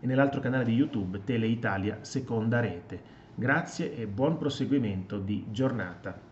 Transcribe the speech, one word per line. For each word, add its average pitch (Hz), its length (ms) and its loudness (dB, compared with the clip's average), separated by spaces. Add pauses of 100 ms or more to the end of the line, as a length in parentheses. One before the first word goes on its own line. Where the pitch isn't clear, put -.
e - 60 -4
nell'altro 135 340 4
canale 127 240 0
di 113 80 4
YouTube, 101 520 0
Tele 113 220 2
Italia 110 540 0
Seconda 117 600 0
Rete. - 560 -6 (180)
Grazie 143 600 0
e 113 120 -6
buon 131 320 0
proseguimento 113 800 0
di 101 320 -2
giornata. 101 680 -2 (140)